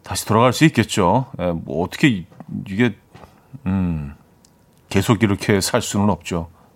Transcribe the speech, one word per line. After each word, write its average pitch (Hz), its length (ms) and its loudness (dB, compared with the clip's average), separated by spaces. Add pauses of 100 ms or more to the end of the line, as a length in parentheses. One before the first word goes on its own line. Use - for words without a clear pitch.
다시 - 240 -8
돌아갈 117 260 4
수 151 140 2
있겠죠. 110 600 2 (120)
네, 87 140 -2
뭐, 80 320 -6
어떻게 - 240 0
이-, 92 180 -2 (420)
이게, 104 260 0 (720)
음, 85 480 -4 (760)
계속 98 340 2
이렇게 98 380 2
살 113 220 0
수는 104 280 0
없죠. 85 380 -4 (280)